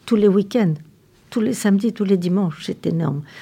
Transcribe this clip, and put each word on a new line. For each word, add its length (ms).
tous 80
les 120
week-ends, 460
tous 100
les 140
samedis, 400
tous 100
les 140
dimanches. 480
C'est 220
énorme. 340